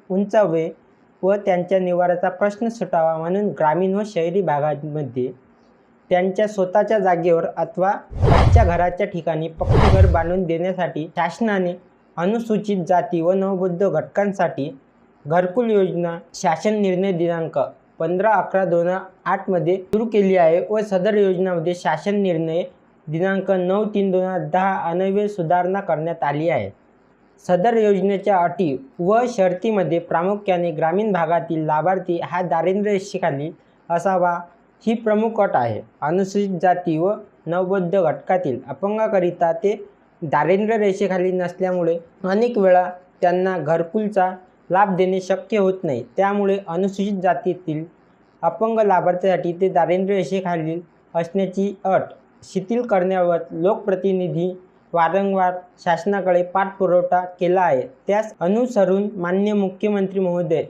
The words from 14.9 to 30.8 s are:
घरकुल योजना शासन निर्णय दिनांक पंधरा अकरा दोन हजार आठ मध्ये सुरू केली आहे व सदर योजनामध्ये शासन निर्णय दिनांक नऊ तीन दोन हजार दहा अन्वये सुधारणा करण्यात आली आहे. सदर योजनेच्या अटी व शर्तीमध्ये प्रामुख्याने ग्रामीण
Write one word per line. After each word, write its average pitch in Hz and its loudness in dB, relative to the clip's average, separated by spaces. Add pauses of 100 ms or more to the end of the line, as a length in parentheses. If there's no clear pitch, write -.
घरकुल 180 0
योजना 175 0 (160)
शासन 185 -2
निर्णय 196 0
दिनांक 165 -2 (400)
पंधरा 180 0
अकरा 190 2
दोन 170 2
हजार 185 -2 (260)
आठ 196 -4
मध्ये 175 2
सुरू 208 -2
केली 202 2
आहे 170 6 (100)
व 214 0
सदर 202 0
योजनामध्ये 185 2
शासन 175 -2
निर्णय 170 0 (440)
दिनांक 190 0
नऊ 190 2
तीन 202 0
दोन 185 2
हजार 185 -4
दहा 185 0
अन्वये 190 0
सुधारणा 180 0
करण्यात 165 -4
आली 147 0
आहे. 113 -2 (800)
सदर 185 2
योजनेच्या 202 2
अटी 175 -2 (100)
व 202 4
शर्तीमध्ये 185 0
प्रामुख्याने 175 0
ग्रामीण 165 0